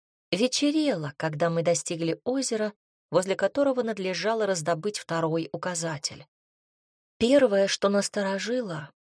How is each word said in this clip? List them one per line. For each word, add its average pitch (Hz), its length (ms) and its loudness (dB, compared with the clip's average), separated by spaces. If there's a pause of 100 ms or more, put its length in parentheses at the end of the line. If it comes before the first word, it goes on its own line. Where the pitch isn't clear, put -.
(320)
Вечерело, 247 880 0
когда 160 320 0
мы 165 120 0
достигли 165 640 0
озера, 233 480 -2 (380)
возле 185 260 2
которого 254 460 2
надлежало 202 640 -2
раздобыть 175 520 -2
второй 165 540 -2
указатель. 165 720 -6 (920)
Первое, 226 500 4
что 196 220 0
насторожило, 196 960 -2 (180)